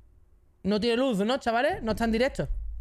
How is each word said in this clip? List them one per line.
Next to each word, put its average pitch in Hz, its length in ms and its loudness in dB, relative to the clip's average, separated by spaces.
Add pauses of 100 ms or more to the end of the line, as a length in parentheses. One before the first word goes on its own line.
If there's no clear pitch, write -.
(640)
no 202 180 0
tiene 233 160 2
luz, 247 220 2
¿no, 220 180 2
chavales? 269 460 0
No 220 100 -2
está 214 120 0
en 226 80 2
directo. 226 360 0 (320)